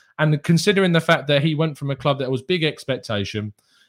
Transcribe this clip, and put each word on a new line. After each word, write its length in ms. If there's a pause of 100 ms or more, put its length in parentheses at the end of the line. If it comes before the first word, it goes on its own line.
(180)
and 240
considering 500
the 80
fact 280
that 140
he 120
went 240
from 120
a 60
club 220
that 120
was 120
big 200
expectation, 920 (340)